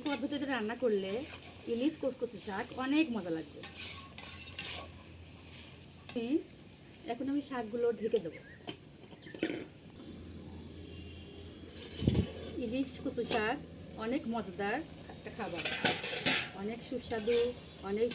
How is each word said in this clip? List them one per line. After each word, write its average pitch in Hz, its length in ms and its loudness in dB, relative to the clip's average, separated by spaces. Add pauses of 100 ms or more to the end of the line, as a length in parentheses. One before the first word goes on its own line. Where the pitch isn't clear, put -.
পদ্ধতিতে 277 400 2
রান্না 233 360 2
করলে 196 300 4 (600)
ইলিশ 262 300 4
কচ-, 254 180 0
কচু 233 260 -2
শাক 208 180 0 (200)
অনেক 302 200 8 (100)
মজা 175 220 2
লাগবে। - 240 -6 (2500)
আমি, 233 180 -2 (840)
এখন 254 200 0
আমি 285 160 4
শাকগুলো 240 380 2 (140)
ঢেকে 220 240 4
দেব। 156 100 -4 (4000)
ইলিশ 262 260 0 (140)
কচু 240 180 -2 (100)
শাক 226 240 4 (480)
অনেক 254 180 2 (100)
মজাদার 202 460 0 (340)
একটা - 260 -10
খাবার, 170 260 -2 (960)
অনেক 220 180 -2 (100)
সুস্বাদু, 233 500 4 (520)
অনেক 220 240 4